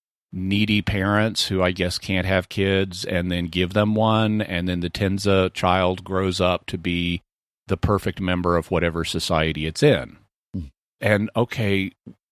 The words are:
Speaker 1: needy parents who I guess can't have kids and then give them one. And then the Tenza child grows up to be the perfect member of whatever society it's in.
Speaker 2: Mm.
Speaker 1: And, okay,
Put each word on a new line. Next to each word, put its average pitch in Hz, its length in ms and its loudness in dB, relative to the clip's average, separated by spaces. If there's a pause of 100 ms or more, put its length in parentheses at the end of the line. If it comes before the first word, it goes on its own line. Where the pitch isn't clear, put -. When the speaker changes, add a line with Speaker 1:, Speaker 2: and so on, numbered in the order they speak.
(320)
Speaker 1:
needy 101 500 0
parents 104 680 0
who 92 140 0
I 90 100 4
guess 90 260 -2
can't 92 280 -2
have 95 220 0
kids 95 560 0
and 90 260 -2
then 87 160 -2
give 90 260 -2
them 107 220 2
one. 110 460 2
And 90 280 -2
then 90 120 0
the 87 100 -4
Tenza 95 600 0
child 92 520 2
grows 92 360 -2
up 90 260 0
to 92 120 -6
be 87 440 -2 (440)
the 98 100 0
perfect 101 440 0
member 90 360 0
of 82 140 -2
whatever 85 340 0
society 78 640 -2
it's 80 160 -4
in. 101 340 2 (400)
Speaker 2:
Mm. 73 140 -8 (300)
Speaker 1:
And, 104 360 2
okay, 101 560 -2 (400)